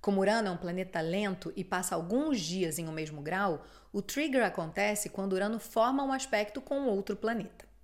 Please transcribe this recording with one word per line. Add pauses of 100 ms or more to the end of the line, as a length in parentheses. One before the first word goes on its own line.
Como
Urano
é
um
planeta
lento
e
passa
alguns
dias
em
um
mesmo
grau, (280)
o
trigger
acontece
quando
Urano
forma
um
aspecto
com
outro
planeta. (180)